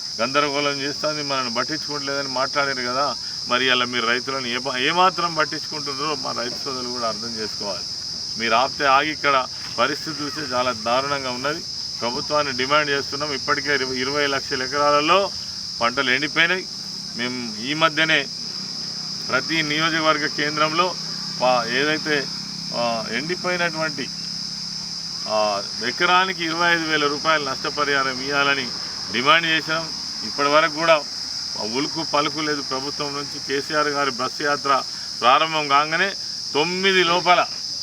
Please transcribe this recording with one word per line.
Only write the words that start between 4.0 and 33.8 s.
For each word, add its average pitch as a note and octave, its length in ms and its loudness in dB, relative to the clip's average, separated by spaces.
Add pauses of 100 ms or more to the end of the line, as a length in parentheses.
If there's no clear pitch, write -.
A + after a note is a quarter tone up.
రైతులను B2+ 420 0
ఏ, B2+ 400 -2
ఏమాత్రం E3+ 460 4
పట్టించుకుంటున్నారో D3 800 -2
మా C3 260 -4
రైతు B2 140 -4 (100)
సోదరులు B2+ 240 -6
కూడా B2 180 -2
అర్థం A2 320 -4
చేసుకోవాలి. G#2 440 -6 (560)
మీరు A2+ 160 2
ఆపితే C#3 300 2
ఆగి, C#3 260 6
ఇక్కడ C#3 360 2 (320)
పరిస్థితి D3 440 0
చూస్తే D3 180 -6
చాలా B2+ 300 0
దారుణంగా C3 600 0
ఉన్నది. C#3+ 320 -4 (380)
ప్రభుత్వాన్ని C#3 520 0
డిమాండ్ C#3+ 360 4
చేస్తున్నాం. C#3+ 440 -2
ఇప్పటికే C#3+ 420 0
ఇరవై, C3 220 0
ఇరవై C#3+ 300 0
లక్షల C3+ 360 -2
ఎకరాలలో D3 680 4 (500)
పంటలు B2 280 2
ఎండిపోయినాయి. D#3 560 2 (500)
మేము A#2+ 460 -4
ఈ C3 120 -2
మధ్యనే D#3 540 4 (1000)
ప్రతి C#3+ 340 0
నియోజకవర్గ D#3 640 2
కేంద్రంలో D#3 680 2 (460)
పా-, B2 240 4
ఏదైతే, C#3+ 640 0 (480)
ఆ, A#2 360 0
ఎండిపోయినటువంటి, D#3+ 1000 -2 (1160)
ఆ, G#2+ 360 0 (240)
ఎకరానికి F3 580 2
ఇరవై E3+ 280 2
ఐదు E3+ 100 2
వేల D#3 240 2
రూపాయలు D3 420 2
నష్టపరిహారం C#3 720 0
ఇవ్వాలని C#3 460 2 (460)
డిమాండ్ D3 320 6
చేసినాం. D#3+ 440 0 (340)
ఇప్పటి C#3 260 0
వరకు D#3 240 6
కూడా D#3+ 280 4 (760)
ఉలుకు D3 380 -4
పలుకు D3 260 0
లేదు D3+ 220 -2
ప్రభుత్వం C#3+ 520 -6
నుంచి. C#3+ 340 -8
కేసీఆర్ D3 400 0